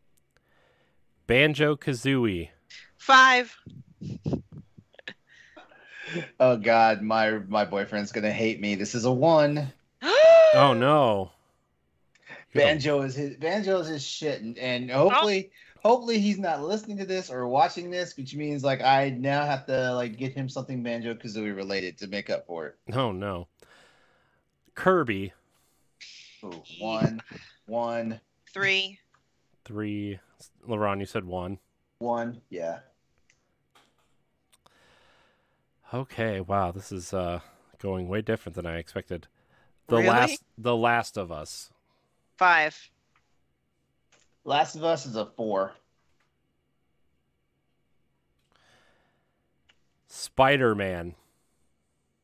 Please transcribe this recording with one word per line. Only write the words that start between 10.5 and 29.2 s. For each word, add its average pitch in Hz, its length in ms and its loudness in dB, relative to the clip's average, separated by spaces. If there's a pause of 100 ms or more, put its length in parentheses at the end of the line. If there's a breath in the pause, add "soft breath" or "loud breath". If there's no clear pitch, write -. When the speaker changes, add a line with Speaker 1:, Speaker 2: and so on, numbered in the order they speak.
Speaker 1:
Oh 139 200 8
no. 117 560 2 (1200 loud breath)
You're 143 100 2
the 143 60 8
Speaker 3:
Banjo 147 320 0
is 131 120 -6
his, 139 220 -8
Banjo 185 440 -2
is 160 80 -6
his 151 140 -8
shit, 143 380 -6
and, 113 160 -12
and 123 340 -6
hopefully, 190 600 2 (340 soft breath)
Speaker 2:
Oh. 214 60 6
Speaker 3:
hopefully 233 280 2
he's 202 200 0
not 165 240 -4
listening 208 340 -6
to 196 80 -8
this 185 240 -6
or 127 180 -6
watching 175 440 0
this, 180 260 -8
which 131 180 -12
means, 147 300 -4
like, 135 160 0
I 135 300 4
now 139 340 -2
have 139 220 -4
to, 127 280 -2
like, 120 220 -4
get 131 160 -8
him 135 160 -8
something 127 340 -8
Banjo-Kazooie 113 720 -8
related 98 440 -6
to 107 80 -14
make 101 240 -8
up - 160 -6
for 82 220 -10
it. - 80 -20 (200)
Speaker 1:
Oh 127 160 -2
no. 92 360 -8 (1300 soft breath)
Kirby. 117 600 0 (1080)
Speaker 3:
Ooh, 85 220 -16
Speaker 2:
Ye- - 180 -20
Speaker 3:
one, 110 380 -2 (460 loud breath)
one. 117 540 -6 (340)
Speaker 2:
Three. 190 440 -2 (680)